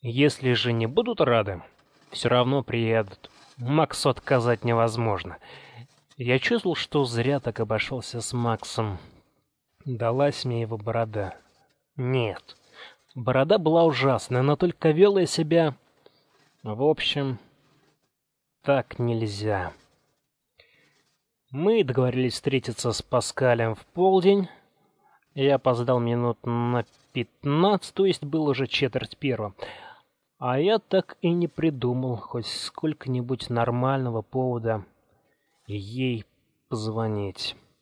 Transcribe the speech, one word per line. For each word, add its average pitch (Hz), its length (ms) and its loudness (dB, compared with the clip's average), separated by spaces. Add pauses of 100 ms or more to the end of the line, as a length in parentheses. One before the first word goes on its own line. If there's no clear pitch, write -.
Если 127 520 2
же 120 200 0
не 113 140 0
будут 220 340 0
рады, 107 400 2 (480)
всё - 200 -2
равно 123 340 2
приедут. 113 680 -2 (280)
Максу 143 520 2
отказать 120 540 0
невозможно. 113 760 0 (800)
Я 123 220 0
чувствовал, 190 360 0
что - 300 -2
зря 120 340 0
так 120 200 -6
обошёлся 113 640 -4
с - 120 -8
Максом. 113 640 -2 (880)
Далась 123 600 0
мне 117 160 -2
его 113 160 -6
борода. 107 580 -4 (600)
Нет, 123 600 -4 (560)
борода 131 460 2
была 165 260 4
ужасная, 127 560 2
но 143 140 4
только 170 360 0
вёл 196 260 6
я 180 80 2
себя, 160 500 2 (880)
в 107 200 -6
общем, 143 560 0 (1200)
так 139 360 0
нельзя. 107 760 -4 (1800)
Мы 196 320 2
договорились 127 520 0
встретиться 123 580 -2
с - 80 -6
Паскалем 117 720 0
в - 120 -20
полдень. 190 600 4 (840)
Я 139 220 2
опоздал 123 440 2
минут 120 460 0
на 120 400 -2 (260)
пятнадцать, 160 840 -2
то 196 120 2
есть 185 180 0
был 151 240 -2
уже 131 200 0
четверть 120 500 -4
первого. 110 360 -4 (840)
А 127 180 -2
я 202 220 2
так - 400 -2
и 170 120 2
не 175 180 0
придумал 127 680 -2
хоть 113 320 -8
сколько-нибудь 127 1000 -6
нормального 120 720 0
повода 113 640 -2 (840)
ей 110 580 -4 (440)
позвонить. 110 880 -4 (240)